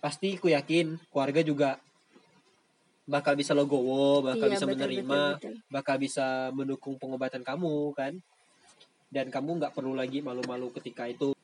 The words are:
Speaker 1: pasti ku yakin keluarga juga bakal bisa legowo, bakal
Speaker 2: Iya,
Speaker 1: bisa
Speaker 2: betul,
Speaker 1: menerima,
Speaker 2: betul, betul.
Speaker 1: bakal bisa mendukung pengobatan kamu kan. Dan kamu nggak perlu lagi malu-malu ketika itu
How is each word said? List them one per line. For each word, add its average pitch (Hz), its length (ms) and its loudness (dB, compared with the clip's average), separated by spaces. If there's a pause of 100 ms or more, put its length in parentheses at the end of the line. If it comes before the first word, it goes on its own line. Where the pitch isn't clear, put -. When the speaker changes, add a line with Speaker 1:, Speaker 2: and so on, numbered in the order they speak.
Speaker 1:
pasti 190 320 -2
ku 180 160 4
yakin 156 560 2
keluarga 139 320 2
juga 143 400 2 (1300)
bakal 143 320 2
bisa 143 160 2
legowo, 139 640 4
bakal 131 320 2
Speaker 2:
Iya, - 80 2
Speaker 1:
bisa 147 80 0
Speaker 2:
betul, 131 80 0
Speaker 1:
menerima, 135 440 -2 (200)
Speaker 2:
betul, - 160 -12
betul. - 160 -20
Speaker 1:
bakal 135 240 -2
bisa 131 560 -2
mendukung 135 480 -6
pengobatan 127 480 -6
kamu 147 480 -2
kan. 143 240 -6 (880)
Dan 131 240 -4
kamu 151 320 -2
nggak 139 80 -2
perlu 131 240 -4
lagi 131 240 -2
malu-malu 127 560 -6
ketika 117 320 -10
itu 139 240 -2 (120)